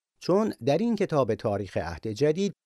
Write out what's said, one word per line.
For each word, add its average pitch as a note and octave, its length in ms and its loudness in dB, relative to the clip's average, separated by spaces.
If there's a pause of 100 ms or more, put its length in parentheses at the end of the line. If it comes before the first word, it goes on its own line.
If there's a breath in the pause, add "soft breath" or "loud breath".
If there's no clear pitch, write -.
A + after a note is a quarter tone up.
(220)
چون G3+ 320 2 (120)
در C#3 120 2
این A#3 180 0
کتاب C#3 400 2
تاریخ G2+ 420 -4
عهد E2+ 300 -6
جدید D3+ 460 0 (120)